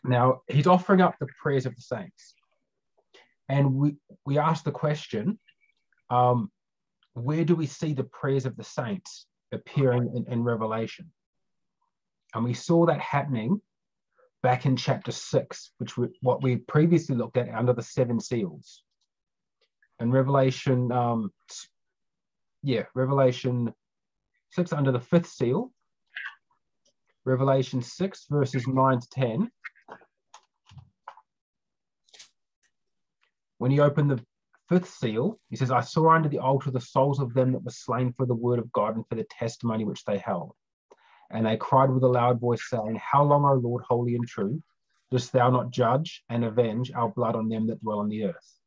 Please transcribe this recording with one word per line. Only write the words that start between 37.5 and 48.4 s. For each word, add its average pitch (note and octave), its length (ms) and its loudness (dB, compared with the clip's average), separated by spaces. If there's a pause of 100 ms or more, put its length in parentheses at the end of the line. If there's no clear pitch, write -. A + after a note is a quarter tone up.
that - 100 -6
were A#2 80 -10
slain B2 420 -4
for B2+ 140 -2
the B2 80 0
word A#2+ 240 0
of A#2 140 -8
God A2 220 0
and A2+ 120 -8
for - 80 -6
the A2 160 -6
testimony A2+ 540 -4
which G2 180 -8
they G2+ 160 -2
held. F#2+ 320 -6 (800)
And A2 160 -2
they A2 100 0
cried C3 320 2
with C3 140 2
a C3 40 4
loud B2 320 4
voice, A#2+ 300 -2
saying, A2+ 320 -4
How C#3 220 2
long, C#3+ 200 4
O C#3 120 4
Lord, A#2+ 340 -2
holy A#2+ 240 0
and A#2+ 140 -4
true, A#2 340 -4 (480)
dost B2 220 -2
thou B2 180 4
not B2 220 0
judge B2 580 0
and A#2+ 160 -2
avenge A2+ 460 0
our A#2 180 -2
blood A2+ 260 -2
on A2 140 -2
them A2 180 -2
that A2+ 140 -6
dwell G#2+ 200 -4
on G#2 80 -2
the G#2+ 160 -4
earth?" - 420 -8